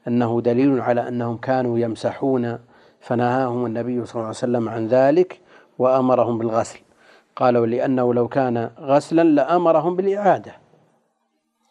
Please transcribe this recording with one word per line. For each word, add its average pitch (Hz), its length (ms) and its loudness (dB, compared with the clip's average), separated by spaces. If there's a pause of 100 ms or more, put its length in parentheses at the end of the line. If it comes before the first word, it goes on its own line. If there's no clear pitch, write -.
أنه 117 320 0
دليل 123 400 2
على 120 280 -2
أنهم 120 280 -4
كانوا 123 420 -2
يمسحون 120 800 -2 (420)
فنهاهم 123 640 -2
النبي 117 380 -6
صلى 107 100 -16
الله 113 120 -6
عليه 110 100 -10
وسلم 120 320 -2
عن 110 180 -6
ذلك 139 540 2 (380)
وأمرهم 123 600 2
بالغسل. 113 420 -4 (560)
قالوا 120 300 2
لأنه 127 480 0
لو 120 140 0
كان 120 500 -2
غسلاً 147 440 2
لأمرهم 165 760 2
بالإعادة 190 560 0 (1160)